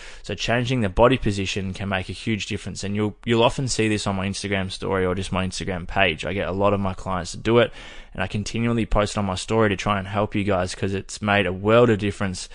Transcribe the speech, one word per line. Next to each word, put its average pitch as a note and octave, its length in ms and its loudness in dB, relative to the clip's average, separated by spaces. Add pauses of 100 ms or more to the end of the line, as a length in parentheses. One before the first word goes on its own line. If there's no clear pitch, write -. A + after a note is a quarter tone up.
(240)
So - 100 -6
changing A#2+ 460 0
the G#2+ 80 2
body A#2+ 300 6
position G2 560 -2
can G2 160 -8
make F#2+ 180 -2
a F#2+ 60 -8
huge G#2 320 -4
difference. - 380 -8
And G2+ 120 -4
you'll, G#2 300 -2
you'll A#2 180 4
often B2+ 240 2
see A2 220 0
this G#2 180 0
on G2+ 80 0
my F#2+ 120 -2
Instagram G2 440 -4
story F#2+ 340 -2
or F2+ 80 2
just F#2 200 -4
my F#2 120 0
Instagram F2+ 420 -6
page. F2+ 380 2
I D#2+ 60 -4
get F#2 160 -2
a F2 60 -2
lot G2+ 200 2
of G2+ 60 0
my F#2+ 140 -2
clients F2+ 380 -6
to - 60 -10
do A2+ 200 4
it, A#2 160 4 (400)
and - 100 -4
I F#2 40 -4
continually A2+ 580 -2
post G#2 320 0
on G#2 80 0
my F#2 100 -2
story A2 320 2
to G2+ 80 2
try G2+ 240 0
and F#2+ 80 -6
help G#2 280 -2
you G#2 100 0
guys, F#2 280 0
'cause G2 200 -4
it's - 280 -8
made G2+ 240 4
a F2 60 -2
world A2 380 6
of G#2+ 100 4
difference G2 560 -2